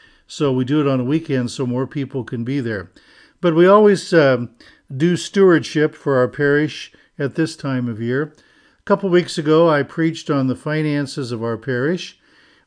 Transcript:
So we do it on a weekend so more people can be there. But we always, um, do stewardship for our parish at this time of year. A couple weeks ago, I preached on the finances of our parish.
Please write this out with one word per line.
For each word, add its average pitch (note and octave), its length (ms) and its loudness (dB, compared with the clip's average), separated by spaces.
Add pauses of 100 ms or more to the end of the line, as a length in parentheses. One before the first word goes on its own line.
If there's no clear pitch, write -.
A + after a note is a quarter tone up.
(280)
So C#3+ 240 -2
we B2+ 140 0
do D3 160 0
it C#3 60 0
on C3+ 120 0
a A#2+ 60 -4
weekend C3+ 440 -2
so C3 160 -6
more B2 220 -4
people C3+ 380 -8
can A#2 180 -8
be C#3 160 -4
there. G#2+ 320 -6 (480)
But E3+ 160 0
we E3+ 100 6
always, G#3 480 4
um, C3 360 4 (440)
do E3 220 0
stewardship D#3+ 800 2
for C#3 220 -2
our B2+ 100 2
parish C#3+ 640 -2 (260)
at C#3 180 -6
this D#3+ 200 -2
time B2+ 320 -4
of A2 140 -8
year. B2+ 220 -2 (540)
A - 60 -20
couple G3 260 -2
weeks F3 280 0
ago, D#3+ 320 4
I C#3+ 140 2
preached D#3+ 460 -4
on C3+ 180 0
the B2 80 -2
finances D3 760 -4
of A2+ 100 -8
our A#2 140 -4
parish. C3 640 -4 (480)